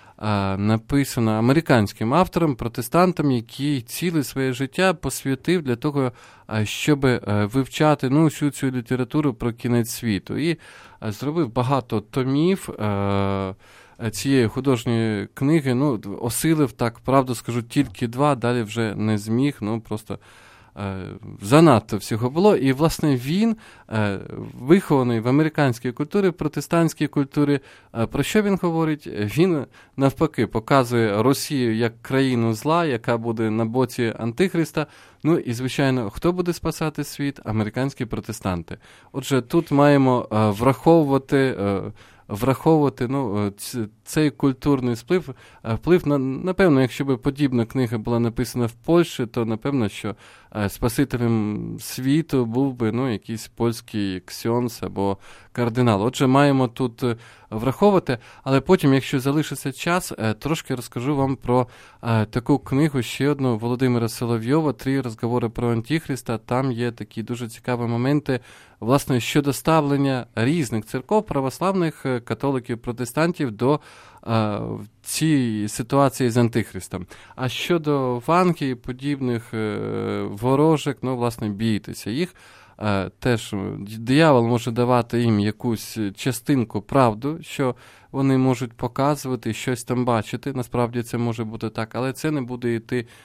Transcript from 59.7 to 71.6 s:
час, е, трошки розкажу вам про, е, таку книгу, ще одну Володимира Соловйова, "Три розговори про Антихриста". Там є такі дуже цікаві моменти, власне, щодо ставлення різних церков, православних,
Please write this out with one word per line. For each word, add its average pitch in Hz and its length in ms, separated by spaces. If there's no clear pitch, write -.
час, 175 480
е, 110 140
трошки 135 420
розкажу 123 400
вам 135 200
про, 123 320
е, 113 220
таку 127 340
книгу, 139 420
ще 135 280
одну 131 280
Володимира 120 500
Соловйова, 120 640
"Три 135 280
розговори 117 480
про 120 220
Антихриста". 120 640
Там 131 340
є 117 200
такі 113 320
дуже 120 240
цікаві 120 340
моменти, 123 580
власне, 123 400
щодо 139 340
ставлення 143 720
різних 117 500
церков, 208 400
православних, 165 800